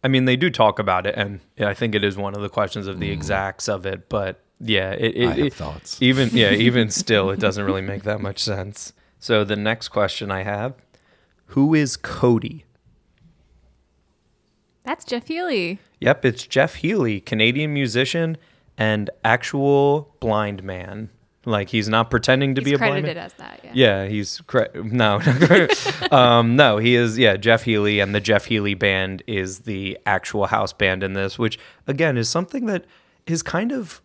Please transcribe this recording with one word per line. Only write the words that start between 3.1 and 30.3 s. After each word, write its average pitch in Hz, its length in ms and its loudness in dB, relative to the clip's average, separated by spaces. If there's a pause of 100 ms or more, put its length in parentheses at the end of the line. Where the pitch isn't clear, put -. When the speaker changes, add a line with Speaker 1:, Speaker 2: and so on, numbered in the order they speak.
Speaker 1:
execs 95 540 -4
of 98 180 -4
it, 95 240 -8
but 98 300 -4 (200)
yeah, 98 320 0
it, 113 240 -2
it, 123 100 2
Speaker 2:
I - 40 2
have - 80 -2
Speaker 1:
it 143 160 0
Speaker 2:
thoughts. - 480 -12
Speaker 1:
even, 127 300 4
yeah, 113 180 4
Speaker 2:
<laughs> 104 160 4
Speaker 1:
even 120 240 2
still, 98 400 2
it 98 100 -4
doesn't 101 240 0
really 95 160 -2
make 98 220 -8
that 104 180 -4
much 98 200 -8
sense. 98 520 -8 (260)
So 107 260 2
the 104 120 -2
next 110 320 -2
question 101 420 -2
I 95 120 -4
have, 104 320 -6 (720)
who 143 280 2
is 147 220 0
Cody? 120 680 -2 (2250)
Speaker 3:
That's 269 200 -8
Jeff 240 240 -8
Healey. 254 500 -4 (220)
Speaker 1:
Yep, 131 260 0
it's 120 200 -2
Jeff 147 300 0
Healey, 143 440 -2
Canadian 123 520 2
musician 139 640 -2 (400)
and 107 320 0 (160)
actual 139 960 0
blind 104 420 -2
man. 95 460 -10 (380)
Like, 104 220 0
he's 107 220 0
not 113 200 2
pretending 131 440 2
to 131 80 0
Speaker 3:
He's 139 80 0
Speaker 1:
be 143 40 4
a 143 40 2
blind 147 260 0
Speaker 3:
credited 160 120 -6
Speaker 1:
man. 170 100 -12
Speaker 3:
as - 80 -18
that, - 300 -20
yeah. - 100 -20
Speaker 1:
Yeah, 104 320 4
he's 104 400 -6
cre-, 113 200 0 (160)
no. 107 380 2 (500)
<laughs> - 400 -2
Um, 120 460 6
no, 123 220 6
he 120 160 4
is, 117 240 2
yeah, 107 180 6
Jeff 113 280 2
Healey, 104 360 2
and 98 140 0
the 104 60 2
Jeff 101 260 2
Healey 101 260 0
Band 95 540 -2
is 95 340 -6
the 98 460 -8
actual 98 400 -2